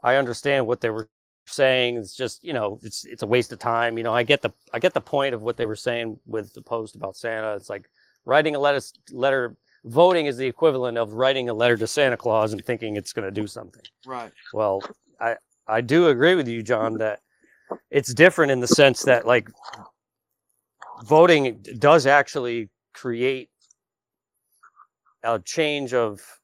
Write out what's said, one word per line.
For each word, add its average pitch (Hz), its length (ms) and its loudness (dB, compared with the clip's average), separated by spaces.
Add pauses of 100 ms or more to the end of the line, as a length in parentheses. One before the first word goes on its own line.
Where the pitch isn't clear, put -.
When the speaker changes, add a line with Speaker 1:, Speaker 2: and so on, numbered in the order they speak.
Speaker 1:
I 123 140 2
understand 135 500 -2
what 120 160 -2
they 113 80 0
were 110 180 -8 (380)
saying 127 500 0
it's 104 180 -10
just, - 300 -8
you 165 80 -10
know, 107 300 -4
it's, 113 220 -14
it's - 180 -14
a 117 40 -6
waste 120 260 0
of 117 60 -16
time. 117 380 -2
You 117 80 -8
know, 113 100 -2
I 120 80 2
get 139 200 2
the, - 100 -4 (200)
I 117 60 -6
get 180 160 0
the 139 60 0
point 139 340 -4
of 107 80 -10
what 117 140 -6
they 120 100 -4
were 107 100 -6
saying 117 500 -6
with 110 280 -8
the - 80 -20
post 113 340 -8
about 98 200 -12
Santa. 110 380 -6
It's 98 160 -14
like 101 180 -14 (360)
writing 147 320 2
a - 20 -4
letter, 139 220 0 (320)
letter, 127 440 -2 (280)
voting 160 420 4
is 135 100 -4
the 131 100 -4
equivalent 127 520 0
of 107 140 -4
writing 127 360 0
a 117 60 -4
letter 117 220 2
to 107 100 -4
Santa 131 300 0
Claus 110 360 0
and 107 120 -10
thinking 110 320 -6
it's 101 160 -10
gonna 101 180 -8
do 104 160 -6
something. - 360 -18 (220)
Speaker 2:
Right. 123 280 -14 (200)
Speaker 1:
Well, 101 300 -2 (380)
I, 117 160 -4 (320)
I 110 120 0
do 151 280 4
agree 147 260 4
with 147 140 -2
you, 117 140 -8
John, 110 360 -2
that 110 220 -4 (680)
it's 131 220 -2
different 156 400 4
in 127 80 0
the 123 80 -2
sense 139 340 4
that, 120 240 2
like, 117 220 2 (1600)
voting 143 600 6 (140)
does 143 280 6
actually 123 640 0 (220)
create 127 580 -4 (1700)
a 113 160 0
change 143 560 -4
of 110 260 0 (240)